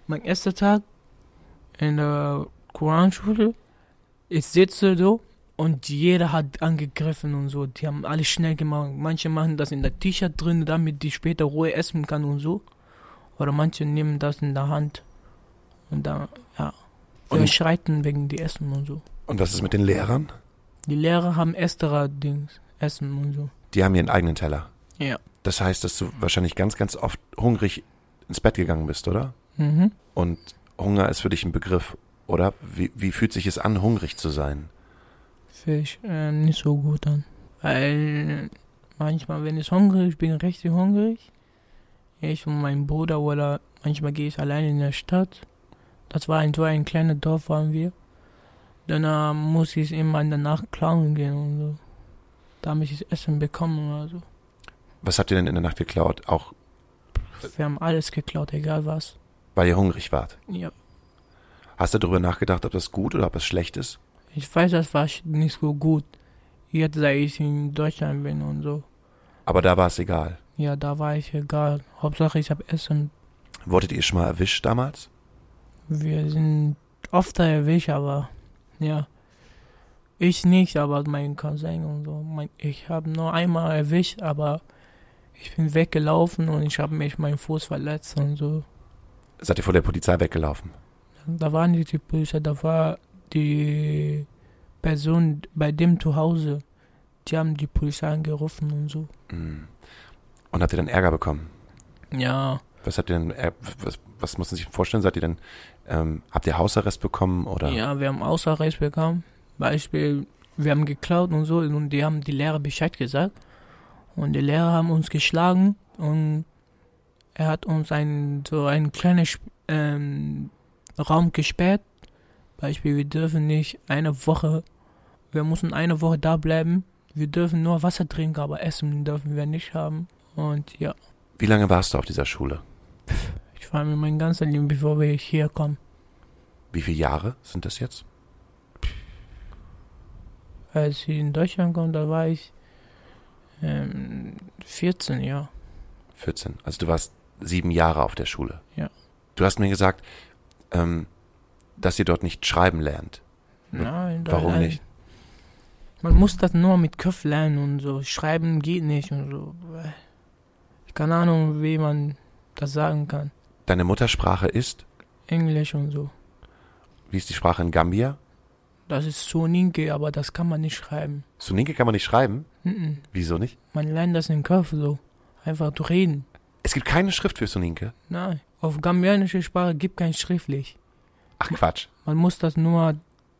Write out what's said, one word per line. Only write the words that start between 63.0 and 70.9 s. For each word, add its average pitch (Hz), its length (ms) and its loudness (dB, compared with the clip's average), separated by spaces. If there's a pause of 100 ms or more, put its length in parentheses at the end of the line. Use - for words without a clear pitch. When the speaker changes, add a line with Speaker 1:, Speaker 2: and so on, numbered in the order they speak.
Speaker 2:
oder 95 120 2
ob 82 100 -4
es 82 80 -4
schlecht - 320 -2
ist? - 220 -8 (360)
Speaker 1:
Ich 143 180 -10
weiß, 175 200 4
das 165 220 0
war 151 120 2
sch-, - 180 -8
nicht 156 360 0
so 151 140 0
gut. 147 300 2 (640)
Jetzt, 156 260 0
seit 147 200 4
ich 143 240 -2
in 147 340 -2
Deutschland 151 500 -4
bin 147 180 -4
und 147 200 -4
so. 147 200 -6 (640)
Speaker 2:
Aber 87 180 4
da 90 140 6
war 92 100 6
es 85 120 -2
egal? 85 400 -2 (180)
Speaker 1:
Ja, 147 200 -2
da 143 220 -4